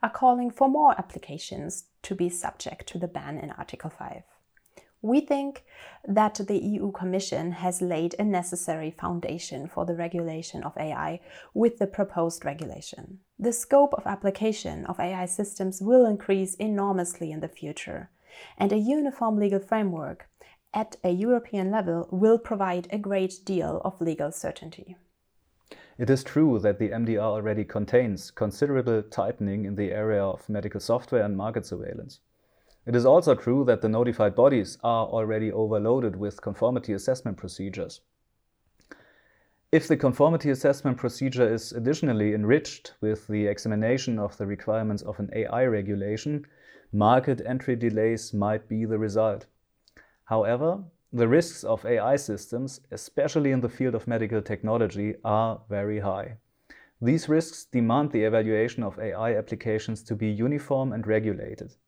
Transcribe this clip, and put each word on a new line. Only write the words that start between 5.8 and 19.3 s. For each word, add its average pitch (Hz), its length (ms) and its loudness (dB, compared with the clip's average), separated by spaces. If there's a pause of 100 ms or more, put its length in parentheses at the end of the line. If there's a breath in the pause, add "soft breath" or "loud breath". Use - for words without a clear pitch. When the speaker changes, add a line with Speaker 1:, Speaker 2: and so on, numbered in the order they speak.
Speaker 1:
that 208 300 2 (100)
the 202 180 0
E 208 100 -2
U 196 180 -4
Commission 185 580 -2
has 175 320 -2
laid 170 360 -2
a 208 60 0
necessary 175 680 -2
foundation 170 760 -6
for 175 180 -4
the 170 120 -4
regulation 170 680 -6
of - 140 -10
A 156 160 -6
I 156 280 -6 (340 loud breath)
with 233 240 2
the 196 100 0
proposed 180 560 -4
regulation. 160 760 -12 (180)
The 233 160 -2
scope 285 420 4
of - 120 -4
application 196 800 -4
of 180 140 -8
A 180 120 -2
I 185 140 -6
systems 190 560 -4
will 240 240 8
increase 196 480 0
enormously 190 800 -2
in 156 80 -8
the 160 80 -6
future, - 640 -12 (460 loud breath)
and 202 160 2
a 214 60 2
uniform 240 600 0